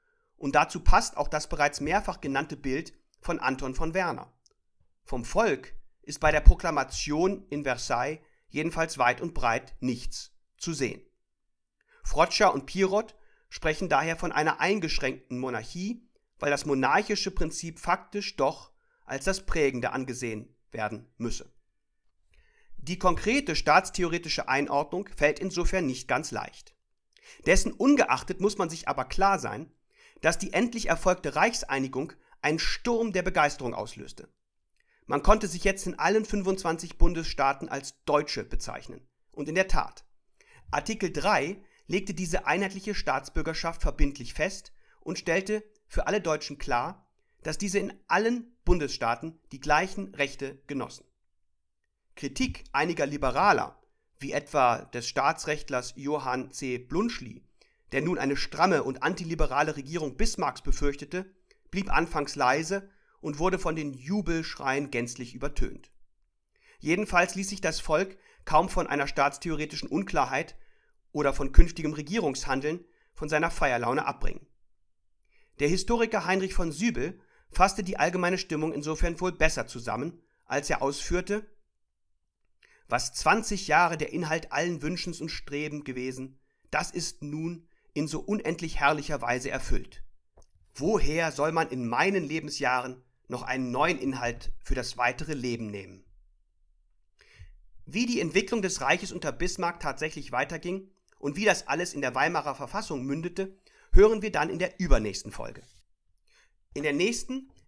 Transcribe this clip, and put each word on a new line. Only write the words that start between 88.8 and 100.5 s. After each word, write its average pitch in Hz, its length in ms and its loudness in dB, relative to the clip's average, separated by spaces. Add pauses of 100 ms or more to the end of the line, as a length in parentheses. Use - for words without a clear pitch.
herrlicher 147 420 2
Weise 123 280 -2
erfüllt. - 540 0 (720)
Woher 160 560 2
soll 151 220 0
man 160 180 0
in 127 160 -4
meinen 165 380 2
Lebensjahren 131 800 -2 (260)
noch 120 140 -8
einen 127 280 -4
neuen 143 300 0
Inhalt 120 580 -4
für - 160 0
das 123 240 -6
weitere 131 360 0
Leben 117 340 -6
nehmen?“ 95 360 -14 (1800)
Wie 240 200 -4
die 240 140 0
Entwicklung 190 420 0
des 185 180 -2
Reiches 165 320 -2
unter 139 180 -6
Bismarck 175 480 -4
tatsächlich 151 540 -6
weiterging 170 580 -4 (280)